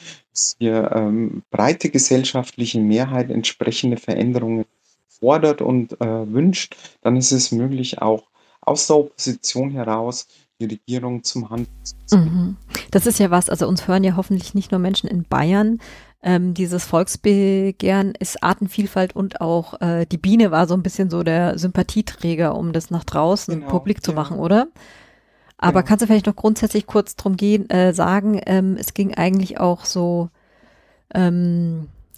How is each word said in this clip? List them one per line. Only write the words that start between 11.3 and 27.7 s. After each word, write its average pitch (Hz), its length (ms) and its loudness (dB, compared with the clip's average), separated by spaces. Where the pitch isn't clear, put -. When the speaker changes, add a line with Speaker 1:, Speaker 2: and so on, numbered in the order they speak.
Speaker 1:
Handeln 117 320 -8
zu - 140 -16
zwingen. 170 280 4
Speaker 2:
Mhm. 180 220 0
Das 196 140 2
ist 233 120 0
ja 190 120 4
was, 175 200 2
also 160 180 -2
uns 185 200 -2
hören 190 160 2
ja 180 120 2
hoffentlich 185 380 -4
nicht 202 160 -2
nur 190 80 0
Menschen 190 320 -2
in 175 140 -2
Bayern, 202 560 2
ähm, 180 300 2
dieses 175 300 -4
Volksbegehren 196 1300 0
ist - 240 -8
Artenvielfalt 190 720 -2
und 196 260 -6
auch, 170 400 -2
äh, 170 260 0
die 175 120 -4
Biene 208 320 4
war 160 160 2
so 180 80 0
ein 185 80 0
bisschen 190 280 -2
so 170 120 -2
der 165 360 0
Sympathieträger, 170 960 -2
um 165 160 -4
das 160 180 -4
nach 170 140 -4
draußen 165 560 0
Speaker 1:
Genau, 139 100 -10
Speaker 2:
publik 190 320 -2
zu - 80 -6
Speaker 1:
genau. 156 120 -2
Speaker 2:
machen, 147 160 -6
oder? 202 300 2
Aber 180 260 2
Speaker 1:
Genau. - 60 -4
Speaker 2:
kannst 214 140 4
du 220 40 -2
vielleicht 214 200 4
noch 208 80 0
grundsätzlich 220 520 0
kurz - 280 0
drum 190 220 -2
gehen, 208 340 2